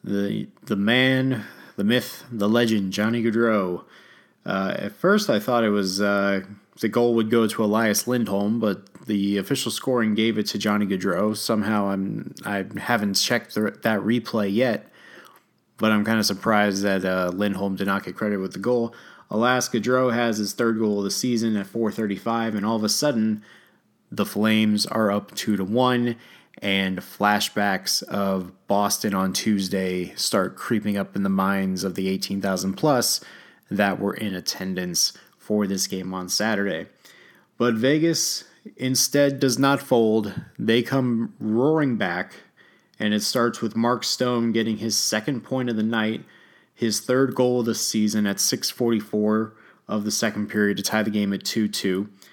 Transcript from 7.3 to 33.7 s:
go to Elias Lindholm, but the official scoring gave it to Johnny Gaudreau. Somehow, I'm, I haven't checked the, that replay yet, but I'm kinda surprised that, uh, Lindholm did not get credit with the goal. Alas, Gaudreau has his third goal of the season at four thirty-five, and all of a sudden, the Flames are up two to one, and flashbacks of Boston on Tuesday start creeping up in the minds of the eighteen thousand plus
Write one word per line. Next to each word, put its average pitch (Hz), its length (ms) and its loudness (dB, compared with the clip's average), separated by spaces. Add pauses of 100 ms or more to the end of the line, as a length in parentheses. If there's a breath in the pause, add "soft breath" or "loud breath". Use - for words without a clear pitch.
go 117 160 4
to 107 180 -2
Elias 107 440 2
Lindholm, 107 500 0
but 101 480 -4
the 101 320 0
official 120 320 -2
scoring 113 440 0
gave 110 240 2
it 107 80 -2
to - 120 -4
Johnny 104 280 0
Gaudreau. 95 500 0
Somehow, 107 520 0
I'm, 98 460 -4 (100)
I 101 220 -4 (100)
haven't 107 380 0
checked - 400 -2
the, 107 280 0
that 110 180 0
replay 107 520 0
yet, 117 360 0 (880 loud breath)
but 110 160 2
I'm 104 120 4
kinda 110 200 2
surprised 104 580 2
that, 95 220 0
uh, 92 300 0
Lindholm 98 420 -2
did 95 100 -4
not 98 180 -2
get 90 120 -10
credit 104 220 -2
with 92 140 -4
the - 80 -10
goal. 120 340 0 (360 loud breath)
Alas, 120 380 2
Gaudreau 123 440 2
has 117 260 0
his 104 140 -2
third 113 260 0
goal 107 200 2
of 101 60 0
the 98 80 -2
season 113 440 0
at 98 100 -4
four 113 260 -2
thirty-five, 113 640 -2
and 101 100 -2
all 113 100 0
of 107 80 0
a 107 40 0
sudden, 110 540 0 (680 loud breath)
the 101 160 -2
Flames 107 600 2
are 110 240 0
up 101 240 -4
two 104 220 -2
to 92 80 -2
one, 120 520 2 (420 loud breath)
and 98 400 0
flashbacks 101 1040 0
of 95 500 -2 (140)
Boston 101 480 0
on 95 180 0
Tuesday 92 840 -2
start 92 380 0
creeping 104 440 -2
up 95 180 -4
in 101 60 0
the 98 80 0
minds 95 520 0
of 95 120 -4
the 95 140 -2
eighteen 95 340 -4
thousand 95 320 -2
plus 135 460 2 (500 loud breath)